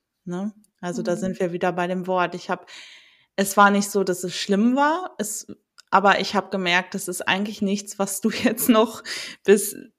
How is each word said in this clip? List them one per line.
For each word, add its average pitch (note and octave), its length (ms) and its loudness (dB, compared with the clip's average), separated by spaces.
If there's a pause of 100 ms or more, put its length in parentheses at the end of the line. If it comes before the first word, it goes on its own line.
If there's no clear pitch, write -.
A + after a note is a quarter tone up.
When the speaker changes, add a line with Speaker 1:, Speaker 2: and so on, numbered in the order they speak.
(240)
Speaker 1:
ne? F#3+ 280 -6 (280)
Also F3 220 -6
da F3 120 0
Speaker 2:
Mhm. - 40 -6
Speaker 1:
sind F#3 220 -4
wir F3 120 -2
wieder F3+ 200 -2
bei F3 140 -2
dem F3+ 200 -4
Wort. F3+ 280 0
Ich - 140 -12
hab, F3+ 220 -6 (640)
es G3 200 0
war G3+ 140 10
nicht G3+ 200 0
so, G3+ 120 0
dass F#3 220 -2
es F3 100 -6
schlimm A3 420 2
war, D#4 420 0
es, - 280 -8 (440)
aber G3 300 6
ich G3 140 -4
hab G3+ 160 0
gemerkt, F#3 440 0
das G3 140 -6
ist F3+ 200 -8
eigentlich G3+ 320 -2
nichts, G3+ 380 -2
was G3 220 -4
du A3 100 0
<laughs> - 140 -6
jetzt A#3 240 0
noch, A3+ 340 2 (420)
bis G#3 320 4 (220)